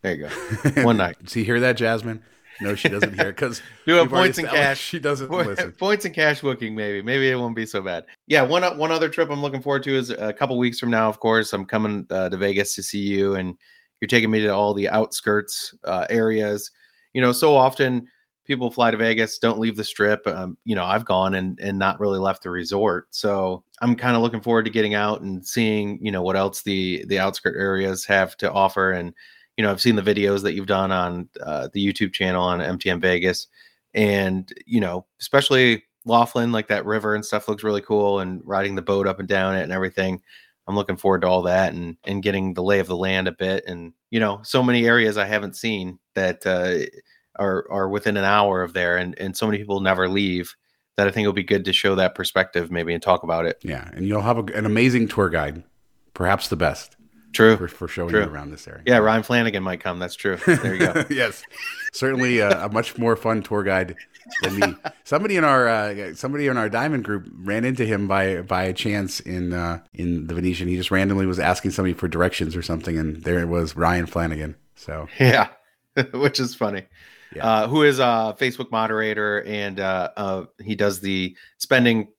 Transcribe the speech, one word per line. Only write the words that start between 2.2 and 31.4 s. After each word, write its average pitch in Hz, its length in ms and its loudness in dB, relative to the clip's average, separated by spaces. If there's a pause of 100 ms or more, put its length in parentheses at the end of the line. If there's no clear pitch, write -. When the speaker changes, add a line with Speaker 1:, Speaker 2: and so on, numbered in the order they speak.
Speaker 2:
No, 101 160 -2
she - 140 -2
doesn't 101 300 -2
hear, 98 140 0
'cause 123 260 -4 (140)
Speaker 1:
<laughs> - 140 -20
Do 170 100 6
it 170 60 8
Speaker 2:
we've 131 100 0
already 185 140 4
Speaker 1:
points 131 100 0
and 160 100 -4
Speaker 2:
established 143 200 2
Speaker 1:
cash. 135 120 0
Speaker 2:
she - 200 -8
doesn't 139 300 -4
Speaker 1:
Po-, 175 80 -4
Speaker 2:
listen. 170 340 -4
Speaker 1:
<laughs> - 80 -20
points 202 260 0
and 165 80 -8
cash 151 280 2
booking, 120 340 -4
maybe. 104 260 -4
Maybe 131 280 0
it 127 60 2
won't 120 200 -4
be 113 100 -4
so 104 160 -6
bad. 90 240 -6 (220)
Yeah, 143 160 4
one 170 200 2
o-, 175 120 0
one 156 160 -2
other 160 180 0
trip 160 220 -2
I'm 143 100 -4
looking 135 200 -4
forward 139 220 -2
to 135 120 0
is 123 160 -2
a 107 220 -4
couple 139 260 -2
weeks 123 200 0
from 120 120 -2
now, 110 180 4
of 107 100 -4
course. 113 340 2
I'm 98 120 -6
coming, 107 460 -2
uh, 92 180 0
to 92 80 -4
Vegas 98 380 0
to 98 80 -10
see - 160 -6
you, 98 340 0
and 92 220 -4 (440)
you're 104 80 -6
taking 113 220 4
me 110 120 2
to 107 80 2
all 104 260 2
the 101 140 -2
outskirts, - 840 -2 (120)
uh, 90 240 -2
areas. 107 600 0 (440)
You 131 80 0
know, 123 100 4
so 147 240 4
often 131 520 4 (380)
people 123 260 -2
fly 117 200 4
to 110 60 -2
Vegas, 113 400 0
don't 113 220 0
leave 113 160 2
the 107 80 -4
Strip. 104 440 0
Um, 92 380 -6
you 110 100 -2
know, 90 80 -2
I've 104 220 0
gone 95 300 2
and, 92 240 -4
and 98 200 -4
not 95 200 0
really 98 200 0
left 95 240 -2
the 90 60 -8
resort. 90 640 -2
So 95 520 -2 (180)
I'm 120 140 2
kinda 120 240 0
looking 113 220 0
forward 113 240 2
to 110 60 -4
getting 107 220 0
out 104 280 -2
and 95 240 -8
seeing, 107 560 -2
you 104 100 -4
know, 92 100 -2
what 92 140 0
else 95 280 0
the, 95 440 -2
the 95 120 0
outskirt 95 380 -2
areas 95 480 -2
have 95 320 2
to - 140 -2
offer. 95 400 2
And, 87 220 -4 (440)
you 110 60 2
know, 104 80 4
I've 95 100 -2
seen 117 140 4
the 104 60 0
videos 101 420 2
that 92 100 0
you've 95 140 -6
done 95 240 2
on, 90 380 -2 (140)